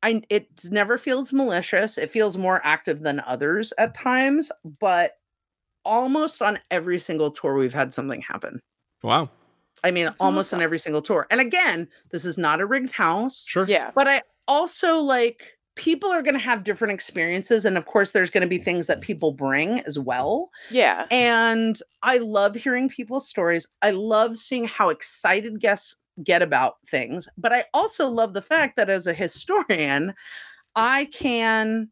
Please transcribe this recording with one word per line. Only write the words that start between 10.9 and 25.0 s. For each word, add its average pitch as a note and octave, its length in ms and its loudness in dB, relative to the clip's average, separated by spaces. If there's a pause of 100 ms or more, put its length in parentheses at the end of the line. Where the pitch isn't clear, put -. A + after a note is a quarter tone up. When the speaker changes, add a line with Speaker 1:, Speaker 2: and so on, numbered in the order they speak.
Speaker 1:
tour. D#3+ 280 0
And A#3 100 2
again, A#3+ 480 0 (220)
this E3 140 -8
is E3+ 140 -6
not D#3+ 220 2
a G3+ 60 -2
rigged B3+ 260 -2
house. G3+ 540 -2
Speaker 2:
Sure. - 220 0
Speaker 3:
Yeah. D#3+ 260 2
Speaker 1:
But C4+ 140 4
I C#4 140 2 (260)
also, E4 520 2
like, B3 580 0 (180)
people E4 340 0
are E4+ 120 2
gonna C#4 160 0
have A#3 260 -2
different G#3 300 -2
experiences, F#3+ 720 0
and F#3+ 100 2
of E3 80 -2
course, G3 280 2
there's F#3 180 2
gonna F3+ 160 2
be F3 120 0
things F3 280 -2
that E3 160 0
people D#3+ 300 -2
bring C#3+ 480 0
as C#3+ 180 -8
well. C#3 520 -2 (200)
Speaker 3:
Yeah. E3 400 4
Speaker 1:
And A3+ 680 2 (240)
I B3 160 2
love G#3 360 2
hearing B3+ 340 -2
people's B3+ 400 -8
stories. E3+ 380 0 (160)
I G#3 80 4
love A3 480 2
seeing A#3+ 280 -4
how G#3 220 2
excited G#3 720 -2